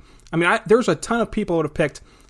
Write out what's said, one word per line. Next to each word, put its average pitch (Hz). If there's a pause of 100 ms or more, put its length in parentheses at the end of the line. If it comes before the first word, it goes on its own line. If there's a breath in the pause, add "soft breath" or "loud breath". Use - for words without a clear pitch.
(300 soft breath)
I 160
mean, 170
I, 170
there's 226
a 170
ton 233
of 202
people 190
I -
would 160
have 147
picked - (280 soft breath)